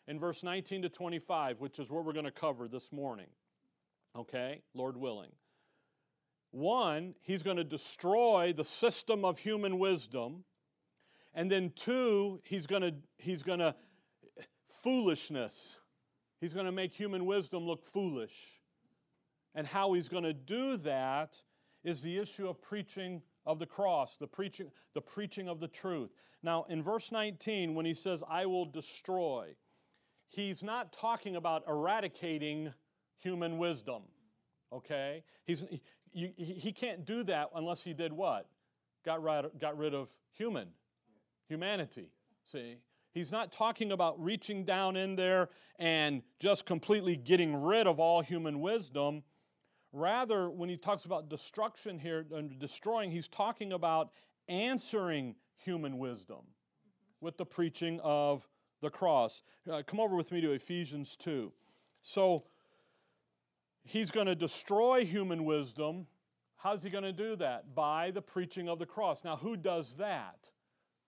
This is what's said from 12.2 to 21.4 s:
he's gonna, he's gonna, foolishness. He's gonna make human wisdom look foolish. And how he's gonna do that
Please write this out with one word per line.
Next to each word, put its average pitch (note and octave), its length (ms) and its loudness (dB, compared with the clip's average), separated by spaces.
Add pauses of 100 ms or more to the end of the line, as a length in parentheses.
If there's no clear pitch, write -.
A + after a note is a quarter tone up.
he's F3+ 240 -4
gonna, F#3 240 2 (260)
he's E3+ 240 -4
gonna, F3 320 4 (920)
foolishness. E3+ 1120 0 (640)
He's E3 120 -4
gonna F#3 200 -2
make F#3 180 -2
human F#3+ 340 -2
wisdom F#3 380 0
look E3 220 -4
foolish. D3+ 760 -4 (960)
And D3+ 100 -4
how G3 280 2
he's F3 160 0
gonna E3+ 240 -2
do A3 420 -2
that C#3+ 680 -2 (440)